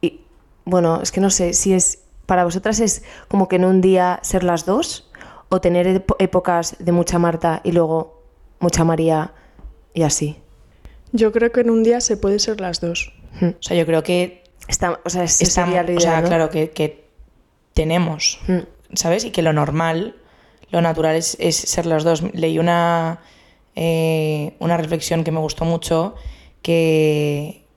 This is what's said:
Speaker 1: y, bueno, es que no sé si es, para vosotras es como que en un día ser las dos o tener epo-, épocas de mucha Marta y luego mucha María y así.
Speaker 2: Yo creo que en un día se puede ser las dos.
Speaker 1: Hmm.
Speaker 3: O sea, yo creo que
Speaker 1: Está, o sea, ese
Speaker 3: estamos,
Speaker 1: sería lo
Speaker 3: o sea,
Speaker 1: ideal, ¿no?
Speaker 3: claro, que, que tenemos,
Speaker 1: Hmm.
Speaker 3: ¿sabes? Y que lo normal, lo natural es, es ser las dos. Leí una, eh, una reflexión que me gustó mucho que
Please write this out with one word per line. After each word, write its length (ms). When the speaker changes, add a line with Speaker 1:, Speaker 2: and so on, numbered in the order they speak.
Speaker 1:
y, 200
bueno, 380
es 100
que 80
no 100
sé 240
si 180
es, 280
para 180
vosotras 360
es 220
como 200
que 80
en 80
un 160
día 420
ser 220
las 200
dos 460
o 120
tener 280
epo-, 300
épocas 600
de 140
mucha 260
Marta 460
y 80
luego 500
mucha 240
María 480
y 80
así. 340
Speaker 2:
Yo 200
creo 200
que 80
en 100
un 120
día 180
se 160
puede 220
ser 220
las 200
dos. 320
Speaker 1:
Hmm. 80
Speaker 3:
O 140
sea, 140
yo 100
creo 160
que 400
Speaker 1:
Está, 360
o 60
sea, 140
ese 200
Speaker 3:
estamos, 300
Speaker 1:
sería 80
lo 40
Speaker 3:
o 40
sea, 120
Speaker 1:
ideal, 100
¿no? 60
Speaker 3:
claro, 220
que, 200
que 340
tenemos, 720
Speaker 1:
Hmm. 140
Speaker 3:
¿sabes? 300
Y 60
que 120
lo 100
normal, 640
lo 100
natural 360
es, 240
es 160
ser 300
las 180
dos. 180
Leí 260
una, 600
eh, 840
una 160
reflexión 480
que 80
me 80
gustó 240
mucho 500
que 1000